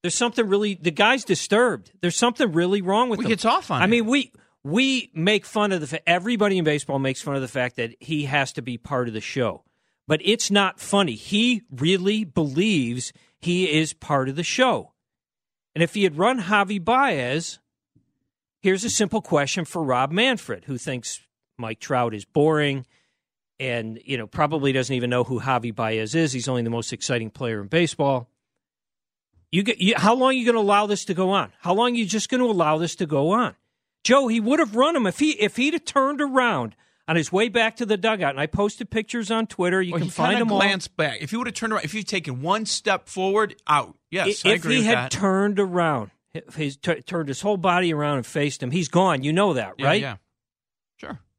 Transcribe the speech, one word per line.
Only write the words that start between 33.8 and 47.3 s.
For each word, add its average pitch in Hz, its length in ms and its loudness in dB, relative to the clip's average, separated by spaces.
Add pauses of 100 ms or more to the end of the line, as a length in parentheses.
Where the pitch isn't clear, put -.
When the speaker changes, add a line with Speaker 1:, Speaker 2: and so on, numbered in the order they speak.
Speaker 1:
Joe, 262 240 4
he 226 120 2
would 240 180 2
have 220 180 0
run 285 180 4
him 254 120 2
if 180 120 -2
he, 302 120 2
if 208 260 -2
he'd 277 160 0
have 339 120 -4
turned 277 360 0
around 240 560 0 (320)
on 160 80 2
his 160 160 0
way 208 160 2
back 226 280 0
to 240 100 -4
the 208 100 0
dugout, 190 340 0
and 135 100 -6
I 151 60 0
posted 208 440 -4
pictures 220 400 -4
on 226 160 0
Twitter. 185 340 0
You 180 120 -2
Speaker 2:
Well, 170 80 -2
Speaker 1:
can 147 80 -2
Speaker 2:
he - 20 -6
Speaker 1:
find - 220 0
Speaker 2:
kinda 240 120 2
Speaker 1:
them 220 80 2
all. 202 80 2
Speaker 2:
glanced 196 360 0
back. 139 260 -2
If 151 80 -10
he 214 60 -4
would 247 100 -4
have 233 80 -8
turned 226 180 -4
around, 214 120 -2
if 151 80 -8
he'd 208 160 -8
taken 151 340 -6
one 202 240 0
step - 420 -2
forward, 196 460 0 (120)
out. 135 300 0 (140)
Yes, 185 340 -2
Speaker 1:
I-, 185 60 6
Speaker 2:
I - 40 6
Speaker 1:
if 220 60 0
Speaker 2:
agree 233 140 -2
Speaker 1:
he 262 60 2
Speaker 2:
with 214 80 2
Speaker 1:
had - 100 4
Speaker 2:
that. 127 140 -4
Speaker 1:
turned 196 480 2
around, 165 500 0 (240)
if - 220 -12
he's 147 200 -4
t-, - 260 -2
turned 165 260 -6
his 135 120 -6